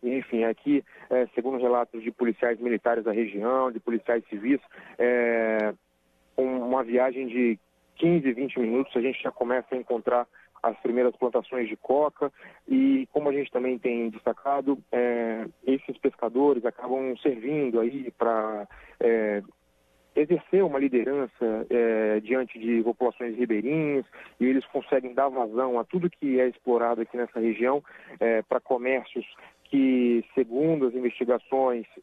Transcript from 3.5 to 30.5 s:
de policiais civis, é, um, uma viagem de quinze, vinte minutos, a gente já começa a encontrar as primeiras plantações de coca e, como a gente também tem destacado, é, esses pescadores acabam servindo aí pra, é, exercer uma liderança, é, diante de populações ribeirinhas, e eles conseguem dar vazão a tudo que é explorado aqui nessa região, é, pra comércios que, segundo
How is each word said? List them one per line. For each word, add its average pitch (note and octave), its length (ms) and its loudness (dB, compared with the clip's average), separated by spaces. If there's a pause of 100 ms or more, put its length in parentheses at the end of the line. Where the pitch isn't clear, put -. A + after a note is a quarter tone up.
de A2+ 80 -8
policiais A#2 500 -2
civis, A2+ 320 -2 (380)
é, A2+ 760 0 (640)
um, C3 260 -2
uma B2+ 200 0
viagem B2+ 440 0
de A#2 320 0 (360)
quinze, E3 360 2
vinte B2+ 280 -4
minutos, B2 360 0
a B2 60 0
gente B2 200 -2
já B2+ 100 -6
começa B2 440 -2
a - 20 -2
encontrar A#2+ 480 0 (380)
as A2+ 160 0
primeiras A#2+ 360 2
plantações A#2+ 520 -2
de G#2+ 80 -8
coca D3 560 0 (360)
e, C3+ 440 2
como D3 180 0
a C#3 40 2
gente C#3 180 -2
também B2+ 260 -2
tem A#2 320 -2
destacado, C3+ 680 -2 (140)
é, A#2 540 0 (200)
esses C3+ 320 -2
pescadores B2 680 0
acabam B2+ 520 -4
servindo B2+ 640 -2
aí B2 320 -2
pra, A2 560 -2 (320)
é, G#2+ 420 2 (760)
exercer E3+ 480 2
uma D3 160 0
liderança, B2 880 0
é, A2 500 2
diante A#2 400 -4
de A2+ 240 0
populações A#2 520 -2
ribeirinhas, B2+ 680 -2 (340)
e A#2+ 60 2
eles C3 200 2
conseguem B2+ 480 -2
dar C3+ 160 2
vazão B2 500 -2
a A2+ 40 0
tudo F3 260 -2
que C3+ 300 0
é B2+ 80 4
explorado A#2 540 0
aqui A2+ 140 -8
nessa A#2+ 240 -4
região, A#2 440 0 (360)
é, A2+ 220 2
pra B2+ 180 -2
comércios B2 680 -2 (460)
que, B2 540 4 (100)
segundo C#3 520 0